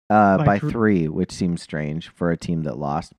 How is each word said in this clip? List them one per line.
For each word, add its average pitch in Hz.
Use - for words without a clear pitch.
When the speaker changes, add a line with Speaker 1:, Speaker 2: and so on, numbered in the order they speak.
Speaker 1:
uh, 101
Speaker 2:
By -
Speaker 1:
by 101
Speaker 2:
three. 147
Speaker 1:
three, 104
which 90
seems 87
strange 76
for 85
a 82
team 82
that 71
lost, 73